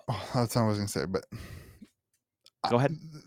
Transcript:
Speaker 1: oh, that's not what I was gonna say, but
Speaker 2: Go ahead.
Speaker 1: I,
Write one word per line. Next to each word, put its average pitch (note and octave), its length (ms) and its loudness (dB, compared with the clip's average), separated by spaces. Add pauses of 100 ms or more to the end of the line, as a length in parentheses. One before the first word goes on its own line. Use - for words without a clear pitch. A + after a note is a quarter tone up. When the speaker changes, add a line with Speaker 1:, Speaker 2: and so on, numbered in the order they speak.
Speaker 1:
oh, - 240 -6
that's A#2+ 220 2
not A#2+ 80 4
what - 20 4
I G#2+ 40 4
was G#2 100 2
gonna G#2+ 80 0
say, D2 180 -2
but F#2 180 -2 (1500)
Speaker 2:
Go A#2 80 6
ahead. C#3 140 4
Speaker 1:
I, D#3 360 -12